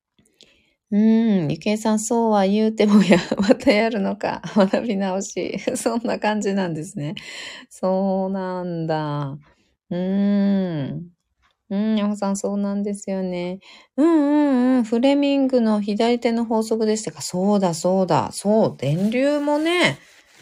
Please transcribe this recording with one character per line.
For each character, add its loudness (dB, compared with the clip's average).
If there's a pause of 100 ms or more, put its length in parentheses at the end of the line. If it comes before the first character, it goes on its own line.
(920)
う 0
ん、 4
ゆ -4
き -4
え 0
さ 0
ん、 2
そ 0
う 2
は 4
言 2
う -2
て 2
も 6
や、 6 (120)
<laughs> -4
ま 4
た 2
や 2
る -4
の -2
か。 -6 (120)
学 2
び -2
直 -2
し。 -6
<laughs> -2
そ -4
ん -6
な -4
感 -2
じ -2
な -2
ん -4
で -8
す -14
ね。 -6 (520)
そ -2
う -4
な -6
ん -4
だ。 -4 (540)
う -4
ん。 -2 (560)
う -4
ん、 0
や 0
ほ -2
さ -2
ん、 -2
そ -4
う -2
な -2
ん -2
で -4
す -10
よ -4
ね。 -6 (380)
う 2
ん 6
う 4
ん 4
う 4
ん。 2
フ -2
レ 4
ミ 2
ン 2
グ 2
の 2
左 0
手 0
の 0
法 0
則 -2
で 2
し -6
た -8
か。 -14
そ 0
う 2
だ、 2
そ 2
う 0
だ。 2
そ 2
う、 -2
電 0
流 2
も 0
ね。 0 (440)